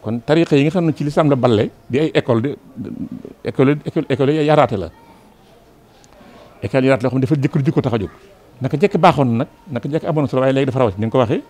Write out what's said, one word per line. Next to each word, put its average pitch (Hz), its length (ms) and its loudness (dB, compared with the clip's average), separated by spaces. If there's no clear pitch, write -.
Kon 117 220 -6
tariqa 165 320 2
yi 139 80 4
nga 156 60 2
xam 175 160 -2
ne 156 80 0
ci - 100 -6
lislaam 147 260 2
la 143 60 4
balle 117 340 2
di 127 100 -2
ay 156 160 0
école 120 280 0
de, 135 140 -4
école, 143 400 2
école, 165 240 -4
école 135 220 0
yaraate 147 320 2
la, 85 140 -6
école 131 220 0
yaraate 131 180 2
loo 127 80 0
xam 127 100 -4
ne 127 60 0
dafa 139 100 2
jëkk 139 280 -2
jikko 147 180 0
tax 117 120 -2
a 117 40 0
jóg. 92 120 -4
Naka 131 180 -4
jekk 190 200 0
baaxoon 156 300 4
na 117 160 0
nag, - 40 -16
naka 127 180 -6
jekk 151 160 -4
amoon 156 200 -2
na 127 40 -2
solo, 131 140 0
waaye 135 100 2
léegi 135 140 0
dafa 127 120 -4
rawati 104 220 0
ni 110 60 0
nga 110 60 -2
ko 135 60 2
waxee 131 320 0